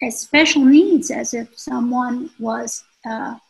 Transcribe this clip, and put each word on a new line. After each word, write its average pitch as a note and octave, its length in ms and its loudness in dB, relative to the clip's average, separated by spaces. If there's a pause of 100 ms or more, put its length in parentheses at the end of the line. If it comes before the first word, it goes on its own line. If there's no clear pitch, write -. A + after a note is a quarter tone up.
as A#3+ 180 -8
special D4+ 440 2
needs D#4 480 6
as A#3 220 -8
if A#3 240 -10
someone B3 720 -4 (100)
was, A3+ 440 -8 (220)
uh, A#3 300 -10 (140)